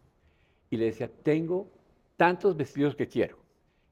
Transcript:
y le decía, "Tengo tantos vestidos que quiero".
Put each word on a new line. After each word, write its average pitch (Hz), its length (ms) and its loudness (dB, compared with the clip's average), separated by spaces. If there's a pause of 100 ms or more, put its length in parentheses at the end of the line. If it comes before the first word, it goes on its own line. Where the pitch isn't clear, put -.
(680)
y 123 80 -2
le 113 80 2
decía, 110 240 -4 (140)
"Tengo 165 440 -2 (480)
tantos 180 400 2
vestidos 143 400 -2
que 120 120 -2
quiero". - 300 -2 (540)